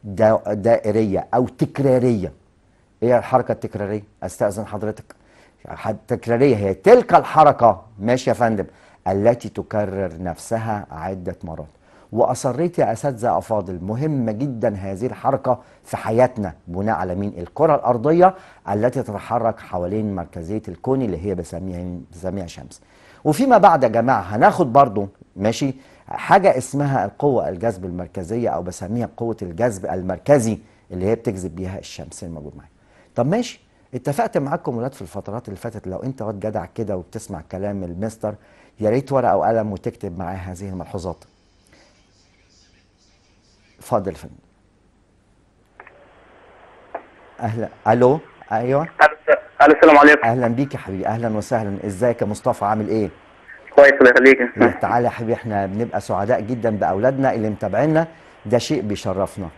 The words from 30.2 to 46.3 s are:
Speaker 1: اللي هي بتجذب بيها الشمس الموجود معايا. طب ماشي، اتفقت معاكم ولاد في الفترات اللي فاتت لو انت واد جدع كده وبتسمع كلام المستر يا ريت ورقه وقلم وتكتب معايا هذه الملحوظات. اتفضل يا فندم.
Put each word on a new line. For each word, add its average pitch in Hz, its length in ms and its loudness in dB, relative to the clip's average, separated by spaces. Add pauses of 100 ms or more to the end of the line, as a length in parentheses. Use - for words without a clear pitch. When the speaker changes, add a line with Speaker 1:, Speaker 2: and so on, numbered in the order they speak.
Speaker 1:
اللي 90 160 -4
هي 110 80 2
بتجذب 92 420 -6
بيها 92 220 -10
الشمس - 460 -16
الموجود 78 320 -14
معايا. - 140 -20 (440)
طب 120 120 0
ماشي، 226 340 -2 (340)
اتفقت 151 440 -2
معاكم 143 380 -4
ولاد 123 160 -6
في - 100 -16
الفترات 101 460 -12
اللي 101 80 -12
فاتت 107 300 -12
لو 92 100 -6
انت 131 260 -8
واد 104 180 -8
جدع 104 240 -4 (100)
كده 104 220 -6
وبتسمع 90 460 -12 (100)
كلام 98 320 -6
المستر 107 500 -8 (460)
يا 107 100 2
ريت 139 220 -2
ورقه 120 240 2
وقلم 107 360 0
وتكتب 95 460 -10
معايا 92 200 -8
هذه 92 300 -12
الملحوظات. 90 560 -10 (2500)
اتفضل 98 340 -4
يا 78 40 -14
فندم. - 180 -20 (3000)